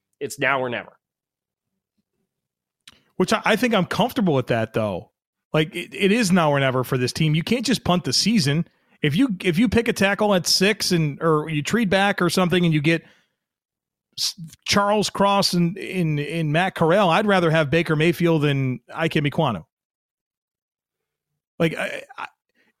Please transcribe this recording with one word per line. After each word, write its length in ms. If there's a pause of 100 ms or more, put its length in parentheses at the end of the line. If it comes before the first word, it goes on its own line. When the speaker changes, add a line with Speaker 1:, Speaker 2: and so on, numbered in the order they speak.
(180)
Speaker 1:
it's 220
now 200
or 80
never. 300 (2250)
Speaker 2:
Which 160
I, 120
I 120
think 180
I'm 120
comfortable 480
with 140
that, 240
though. 380 (420)
Like, 220
it, 200
it 180
is 180
now 220
or 80
never 240
for 140
this 140
team. 220
You 80
can't 220
just 200
punt 200
the 80
season. 540 (360)
If 140
you, 260
if 160
you 100
pick 200
a 40
tackle 420
at 120
six 460
and, 300
or 260
you 140
trade 280
back 300
or 80
something 360
and 100
you 80
get 220 (1120)
S-, 160 (320)
Charles 440
Cross 440
and, 240
and, 420
and 320
Matt 220
Corral, 340
I'd 180
rather 240
have 200
Baker 260
Mayfield 460
than 380 (120)
Ike 200
Ekwonu. 520 (1900)
Like, 180
I, 260 (140)
I, 100 (540)